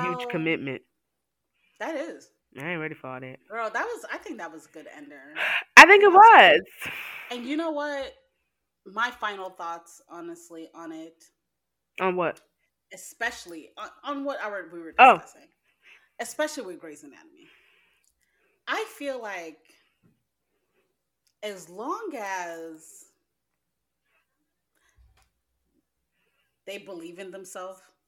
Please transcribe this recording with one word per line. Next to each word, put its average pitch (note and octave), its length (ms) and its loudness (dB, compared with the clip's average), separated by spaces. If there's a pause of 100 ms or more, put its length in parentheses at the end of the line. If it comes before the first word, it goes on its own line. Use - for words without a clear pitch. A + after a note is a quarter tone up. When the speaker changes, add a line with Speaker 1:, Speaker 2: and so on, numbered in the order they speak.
Speaker 1:
huge B3+ 160 -4
Speaker 2:
Well, B3 100 -6
Speaker 1:
commitment. D#3+ 540 -4 (960)
Speaker 2:
that C#4+ 160 -8
is. C4+ 380 -12 (260)
Speaker 1:
I D#3+ 140 -8
ain't E3 80 -8
ready D#3 140 -10
for - 140 -18
all B2+ 120 -12
that. C3 180 -18 (100)
Speaker 2:
Girl, A3 220 -8
that A#3+ 140 -4
was, A4+ 280 -12
I - 60 -10
think D#4 200 -14
that E3+ 140 -12
was D#3+ 140 -20
a - 40 -20
good D3+ 180 -20
ender. - 460 -20 (420)
Speaker 1:
I C#4+ 100 12
think G4+ 160 8
it G4+ 80 8
Speaker 2:
That F4 80 8
was F4+ 340 12
a D#3 60 6
Speaker 1:
was. - 340 -8 (380)
Speaker 2:
And A#3+ 160 -10
you C#4+ 100 -4
know E4 140 -4
what? C#4+ 420 -8 (720)
My A3 260 -4
final G3+ 360 -8
thoughts, E3+ 600 -14
honestly, E3+ 640 -16
on D#3+ 180 -16
it. D#3+ 320 -18 (760)
Speaker 1:
On F#3 160 0
what? E3+ 220 -2 (540)
Speaker 2:
Especially - 880 -12
on, G#3+ 100 -14 (160)
on C#4 200 -8
what C4+ 180 -8
our, G3 280 -10
we F3 80 -16
were D#3+ 200 -16
Speaker 1:
Oh. A#3+ 180 12
Speaker 2:
discussing. - 320 -16 (720)
Especially D4+ 460 -6
with E3+ 140 -14
Grey's D3+ 220 -18
Anatomy. - 460 -20 (1200)
I F#4 160 -4 (120)
feel C#4 240 -10
like F#3 380 -14 (1800)
as F#3+ 280 -14
long D4 460 -10
as E3+ 880 -12 (3500)
they G3 120 -14
believe E3+ 400 -16
in F#3+ 120 -16
themselves F#3 500 -16 (280)